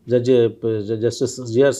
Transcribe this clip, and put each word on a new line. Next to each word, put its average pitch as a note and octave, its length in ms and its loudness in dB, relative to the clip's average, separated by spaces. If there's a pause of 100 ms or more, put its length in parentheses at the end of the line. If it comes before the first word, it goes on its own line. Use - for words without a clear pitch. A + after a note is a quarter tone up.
ஜட்ஜு, A#2+ 360 2
இப்ப A2+ 240 -2
ஜ-, A2 300 -4
ஜஸ்டிஸ் A#2 460 -4
ஜி A#2+ 200 0
ஆர் C3+ 160 2